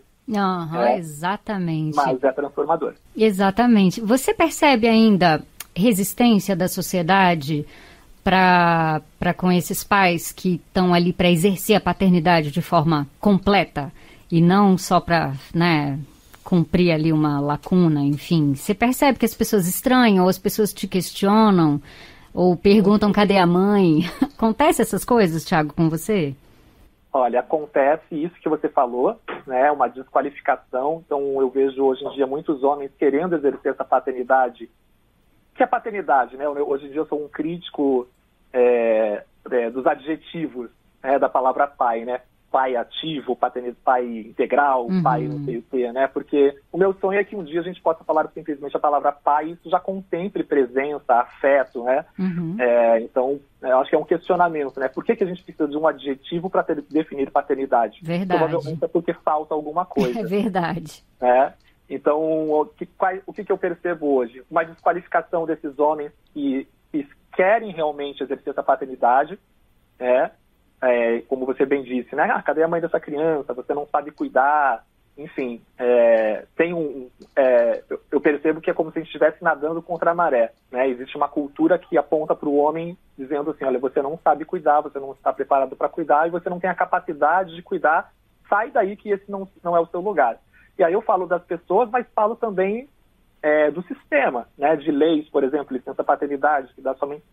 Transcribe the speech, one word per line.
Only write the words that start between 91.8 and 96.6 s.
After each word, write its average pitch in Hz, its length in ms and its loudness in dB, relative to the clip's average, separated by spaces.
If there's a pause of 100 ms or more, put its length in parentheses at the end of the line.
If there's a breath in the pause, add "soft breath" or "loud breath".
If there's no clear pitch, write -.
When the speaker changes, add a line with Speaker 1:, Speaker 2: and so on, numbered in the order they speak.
Speaker 2:
mas 247 240 -4
falo 220 200 0
também, 208 540 -4 (540)
é, 151 260 2
do 165 140 -6
sistema, 220 640 -4 (100)
né? 151 200 2
De 143 120 -6
leis, 151 400 0
por 139 140 0
exemplo, 135 340 -4
licença 139 260 -8
paternidade, 143 720 -2